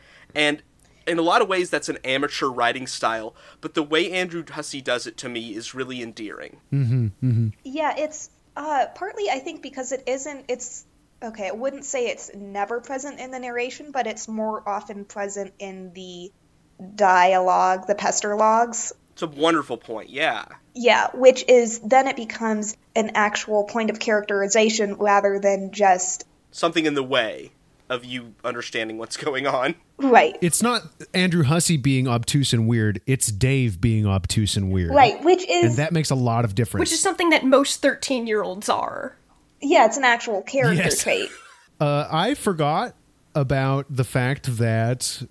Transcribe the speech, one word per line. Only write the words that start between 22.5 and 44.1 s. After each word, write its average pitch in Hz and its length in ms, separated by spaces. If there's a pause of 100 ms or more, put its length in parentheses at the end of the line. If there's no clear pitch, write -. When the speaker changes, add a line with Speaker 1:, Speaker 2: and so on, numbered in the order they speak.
Speaker 3:
an 214 200
actual 214 480
point 220 260
of 214 100
characterization 208 960
rather 202 440
than 196 320
just 185 540 (260)
Speaker 1:
something 165 340
in 147 100
the 147 80
way 113 480 (380)
of 123 140
you 123 300 (100)
understanding 117 540
what's 113 180
going 139 320
on. 135 280 (220)
Speaker 3:
Right. 226 440
Speaker 2:
It's 170 200
not 233 220 (300)
Andrew 180 300
Hussie 160 380
being 131 280
obtuse 120 420
and 113 160
weird, 110 380
it's - 220
Dave 117 520
being 110 260
obtuse 98 520
and 98 140
weird. 90 220
Speaker 3:
Right, 269 300
which 359 240
is 349 240
Speaker 2:
And 113 60
that 160 160
makes 156 180
a 139 40
lot 120 280
of 98 120
difference. 117 260
Speaker 4:
Which 339 100
is 330 100
something 370 280
that 302 160
most 269 360
thirteen-year-olds 214 840
are. - 480 (460)
Speaker 3:
Yeah, 285 240
it's 220 120
an 269 60
actual 233 380
character 185 420
Speaker 2:
Yes. - 180
Speaker 3:
trait. - 340
Speaker 2:
<laughs> - 40 (400)
Uh, 147 300
I 190 260
forgot 175 600 (380)
about 135 560
the 131 160
fact 127 540